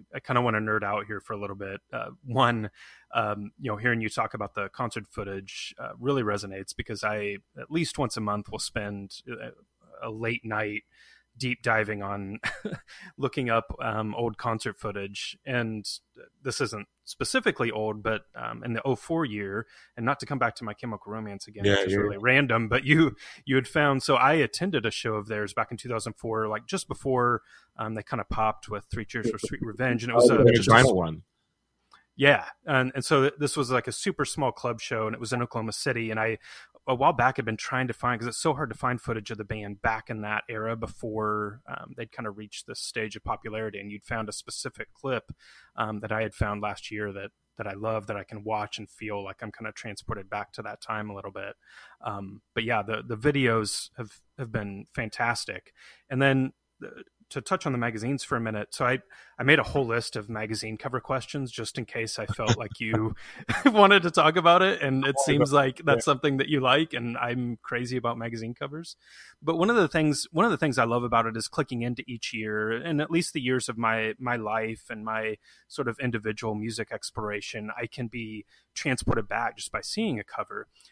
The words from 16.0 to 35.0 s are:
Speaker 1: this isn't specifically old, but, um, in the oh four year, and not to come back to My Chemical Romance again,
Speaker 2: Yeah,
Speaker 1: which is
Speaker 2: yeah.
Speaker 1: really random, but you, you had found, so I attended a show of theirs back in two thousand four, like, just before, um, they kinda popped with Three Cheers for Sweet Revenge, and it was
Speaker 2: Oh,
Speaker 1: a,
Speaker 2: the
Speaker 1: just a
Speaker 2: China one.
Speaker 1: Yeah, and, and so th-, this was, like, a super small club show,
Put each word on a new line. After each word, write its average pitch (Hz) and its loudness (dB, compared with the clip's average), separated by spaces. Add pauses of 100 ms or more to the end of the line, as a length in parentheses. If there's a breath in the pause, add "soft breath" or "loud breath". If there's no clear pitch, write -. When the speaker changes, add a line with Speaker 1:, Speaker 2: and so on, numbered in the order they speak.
Speaker 1:
this 131 -4
isn't 110 -2 (180)
specifically 139 0
old, 107 -4
but, 110 -2 (100)
um, 117 -8
in 117 -2
the 113 -2
oh 131 2
four 165 -2
year, 104 -4 (300 loud breath)
and 117 -4
not 135 0
to 120 -10
come 135 -4
back 120 2
to - -12
My 104 -6
Chemical 107 -10
Romance 107 -10
again, 98 -6
Speaker 2:
Yeah, 101 6
Speaker 1:
which 98 6
is 95 2
Speaker 2:
yeah. - 4
Speaker 1:
really 101 0
random, 120 4
but 123 2
you, 151 6 (300 loud breath)
you 131 2
had 131 4
found, 143 4
so 139 4
I 127 6
attended 156 2
a 107 0
show 110 -2
of 104 -4
theirs 104 -4
back - -2
in 117 -6
two 120 -10
thousand 113 -4
four, 110 -2
like, 107 -6
just - -4
before, 123 2 (360 soft breath)
um, 110 -4
they 104 -4
kinda 110 -4
popped - 0
with 104 -6
Three 113 -4
Cheers 113 -2
for 110 -2
Sweet - -6
Revenge, 117 0
and 120 -4
it 120 2
was 120 10
Speaker 2:
Oh, - -
Speaker 1:
a, 113 8
Speaker 2:
the 113 10
Speaker 1:
just 104 6
a 113 10
Speaker 2:
China 123 10
one. 82 0 (920 soft breath)
Speaker 1:
Yeah, 135 6 (200)
and, 131 4
and 135 -4
so 143 6
th-, 139 4
this 147 0
was, 127 0
like, 123 2
a 123 -4
super - -2
small 135 0
club 120 -4
show, 110 -2